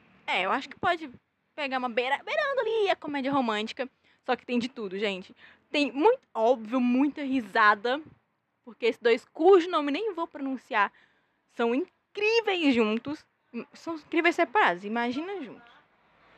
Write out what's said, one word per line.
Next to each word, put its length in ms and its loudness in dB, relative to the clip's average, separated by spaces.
é, 200 -2
eu 60 -2
acho 180 -4
que 100 -20
pode 300 -4
pegar 220 -6
uma 120 -4
beira, 340 -2
beirando 380 -2
ali 280 -2
a 60 2
comédia 380 -6
romântica. 560 -2
Só 100 0
que 100 -18
tem 140 0
de 100 -4
tudo, 280 -10
gente. 380 -6
Tem 220 0
muito, 300 4
óbvio, 460 2
muita 440 2
risada, 800 2
porque 220 -8
esses 160 0
dois, 320 2
cujo 360 6
nome 220 -2
nem 220 -4
vou 120 -4
pronunciar, 680 -4
são 160 0
incríveis 1000 0
juntos. 500 -2
São 220 -10
incríveis 400 0
separados, 480 0
imagina 580 -6
juntos. 320 -16